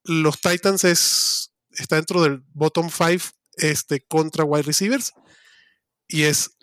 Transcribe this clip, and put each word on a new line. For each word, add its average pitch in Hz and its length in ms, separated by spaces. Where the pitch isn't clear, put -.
Los 156 380
Titans 185 420
es, - 680
está - 240
dentro 165 260
del 139 220
bottom 156 360
five, 175 320
este, 151 520
contra 156 380
wide 147 200
receivers 196 500
y 151 160
es - 400